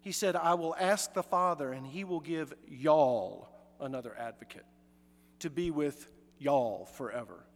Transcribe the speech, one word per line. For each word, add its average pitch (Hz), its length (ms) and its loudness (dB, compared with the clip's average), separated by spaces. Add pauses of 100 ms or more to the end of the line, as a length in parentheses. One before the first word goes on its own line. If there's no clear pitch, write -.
He 196 120 -10
said, 180 240 2
I 170 180 4
will 165 240 0
ask 190 340 2
the 185 100 -2
Father, 170 500 2
and 131 140 -10
he 165 180 -8
will 180 160 -4
give 151 320 -4 (140)
y'all 127 800 2 (320)
another 127 380 -8
advocate - 480 -12 (760)
to 165 100 -4
be 175 200 -2
with 147 400 -2 (280)
y'all 120 480 2
forever. 113 580 -10 (120)